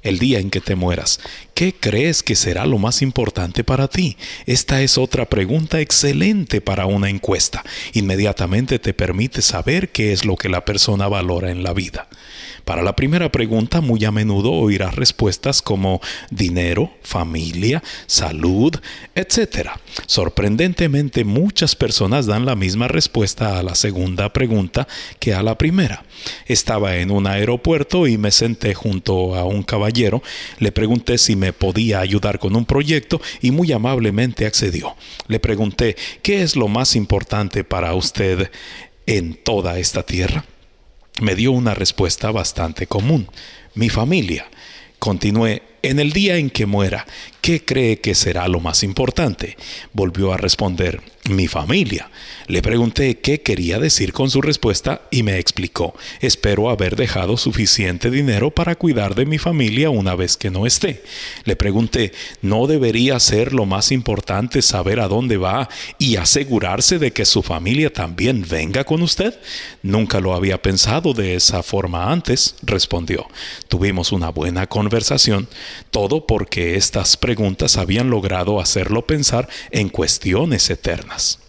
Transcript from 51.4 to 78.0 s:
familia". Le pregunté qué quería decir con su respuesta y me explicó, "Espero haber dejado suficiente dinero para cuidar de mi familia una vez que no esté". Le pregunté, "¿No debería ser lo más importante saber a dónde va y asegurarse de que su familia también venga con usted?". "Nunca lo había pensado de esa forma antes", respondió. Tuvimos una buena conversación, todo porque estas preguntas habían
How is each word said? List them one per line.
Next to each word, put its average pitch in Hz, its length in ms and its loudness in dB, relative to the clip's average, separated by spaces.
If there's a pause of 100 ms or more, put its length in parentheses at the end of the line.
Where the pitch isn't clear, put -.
familia". 98 600 -2 (380)
Le 90 140 0
pregunté 117 560 2
qué 147 220 0
quería 90 380 -2
decir 131 340 2
con 135 160 0
su 131 140 2
respuesta 139 680 0
y 123 120 2
me 98 160 2
explicó, - 560 -2 (260)
"Espero 107 500 2
haber 101 260 0
dejado 107 400 0
suficiente 104 720 0
dinero 131 400 2
para 170 240 0
cuidar 110 400 0
de 127 120 2
mi 151 120 0
familia 147 520 2
una 95 260 2
vez 90 200 0
que 101 140 -4
no 95 160 0
esté". 131 360 0 (420)
Le 98 120 0
pregunté, 110 560 0 (300)
"¿No 110 240 2
debería 127 540 2
ser 120 320 2
lo 123 120 2
más 98 280 0
importante 113 680 -2
saber 98 400 2
a 101 80 0
dónde 113 280 0
va 95 320 0 (300)
y 123 180 2
asegurarse 117 800 2
de 139 140 0
que 104 120 -2
su 98 180 2
familia 107 500 -2
también 98 560 -2
venga 85 360 -2
con 160 180 0
usted?". 185 320 0 (480)
"Nunca 101 380 0
lo 92 140 0
había 92 260 0
pensado 113 540 0
de 95 220 0
esa 90 260 2
forma 92 500 -2
antes", - 500 -2
respondió. 87 640 -2 (420)
Tuvimos 92 440 0
una 85 180 0
buena 87 360 -2
conversación, 107 800 2 (440)
todo 113 340 0
porque 90 500 0
estas - 400 0
preguntas 110 600 0
habían 104 340 0